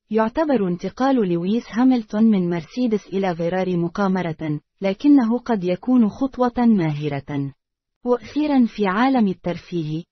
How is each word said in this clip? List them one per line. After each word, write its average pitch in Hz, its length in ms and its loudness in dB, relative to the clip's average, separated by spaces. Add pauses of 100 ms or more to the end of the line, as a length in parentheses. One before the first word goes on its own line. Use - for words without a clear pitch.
(100)
يعتبر 220 580 0
انتقال 240 480 -2
لويس 190 560 0
هاملتون 226 520 2
من 190 260 2
مرسيدس 208 560 -4
إلى 190 300 -2
فيراري 180 400 -2
مقامرة، 170 840 -2 (200)
لكنه 233 580 2
قد 220 260 -4
يكون 214 440 2
خطوة 247 580 -2
ماهرة. 147 880 0 (520)
وأخيرًا 262 600 0
في 208 200 -2
عالم 226 420 2
الترفيه 170 840 -6